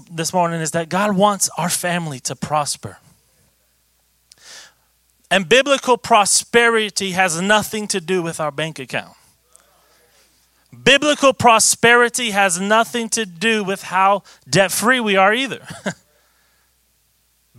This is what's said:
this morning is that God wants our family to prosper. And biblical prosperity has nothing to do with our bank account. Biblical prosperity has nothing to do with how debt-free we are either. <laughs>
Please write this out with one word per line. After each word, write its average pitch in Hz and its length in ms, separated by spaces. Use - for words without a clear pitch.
this 160 220
morning 170 280
is 156 100
that 165 180
God 196 280
wants 202 420
our 165 100
family 170 520
to - 160
prosper. 143 640
And 185 180
biblical 254 500
prosperity 220 1120
has 175 300
nothing 208 480
to 196 120
do 175 220
with 165 160
our 151 140
bank 156 260
account. 120 360
Biblical 277 480
prosperity 233 1000
has 190 300
nothing 220 500
to 220 160
do 202 380
with 190 180
how 190 400
debt-free 196 520
we 208 160
are 190 180
either. 247 320
<laughs> 190 100